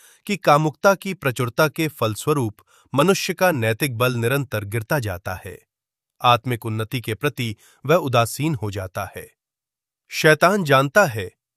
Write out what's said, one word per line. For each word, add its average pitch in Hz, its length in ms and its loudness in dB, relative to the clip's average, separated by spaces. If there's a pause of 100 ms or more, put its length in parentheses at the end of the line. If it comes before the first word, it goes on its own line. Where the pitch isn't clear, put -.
(260)
कि 202 100 -2
कामुकता 156 580 2
की 190 200 -8
प्रचुरता 131 540 -2
के 160 200 -4
फलस्वरूप 117 680 -2 (380)
मनुष्य 175 400 2
का 180 180 2
नैतिक 117 440 -2
बल 123 180 0
निरंतर 117 500 -2
गिरता 117 340 -4
जाता 95 360 -8
है। - 320 -18 (560)
आत्मिक 120 440 0
उन्नति 110 340 -6
के 110 140 -6
प्रति 120 420 -6 (300)
वह 156 100 4
उदासीन 139 580 0
हो 107 160 -6
जाता 95 460 -10
है। 80 140 -16 (800)
शैतान 175 560 2
जानता 139 400 4
है 107 280 -6 (240)